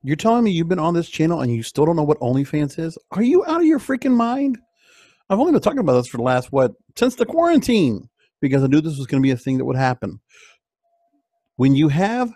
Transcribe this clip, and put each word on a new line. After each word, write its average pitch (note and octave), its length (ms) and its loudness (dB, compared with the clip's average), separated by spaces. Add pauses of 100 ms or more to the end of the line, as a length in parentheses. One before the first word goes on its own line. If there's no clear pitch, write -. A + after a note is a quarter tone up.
You're C#3+ 140 -4
telling A#3 280 2
me G#3+ 60 2
you've E3 180 -2
been F3+ 100 -2
on E3 160 0
this E3+ 140 -2
channel D#3+ 320 -2
and B2 140 -2
you A2+ 80 -6
still C#3+ 240 0
don't E3+ 100 0
know D3+ 60 0
what D3 180 0
OnlyFans C#3 580 -2
is? E3 200 -8 (140)
Are G3 100 -2
you F4 240 2
out E4 140 -2
of E4 60 4
your D#4 120 4
freaking C4 360 -2
mind? A#3+ 440 0 (720)
I've G3+ 80 2
only D#4+ 140 2
been A#3 80 2
talking B3+ 180 -2
about D#3 160 2
this B2 140 0
for - 80 -12
the A#2 80 -4
last, B2+ 260 -2
what, C3 220 0 (240)
since B3+ 180 0
the A#3+ 100 -2
quarantine, A#3+ 840 0 (320)
because C3+ 240 2
I - 20 2
knew C#3+ 140 4
this D3+ 180 -2
was C3+ 80 -8
gonna C3+ 160 0
be C3+ 80 4
a B2+ 60 0
thing C3 220 -4
that C3 60 -2
would C3 120 -4
happen. B2 440 -2 (1400)
When C3+ 180 4
you D3+ 140 2
have A3 480 -2